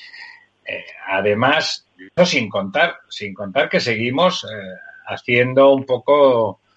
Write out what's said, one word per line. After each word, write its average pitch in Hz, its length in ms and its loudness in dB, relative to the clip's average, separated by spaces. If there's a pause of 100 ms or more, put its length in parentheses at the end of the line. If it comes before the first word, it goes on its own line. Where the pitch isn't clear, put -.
(640)
Eh, - 180 -12 (220)
además, 107 800 0 (300)
eso 175 100 4
sin 135 220 -2
contar, 101 480 -2 (120)
sin 101 260 -12
contar 104 340 -4
que 143 100 -2
seguimos, 127 640 -2
eh, - 20 -16 (600)
haciendo 127 640 2
un 135 140 2
poco 127 760 2 (160)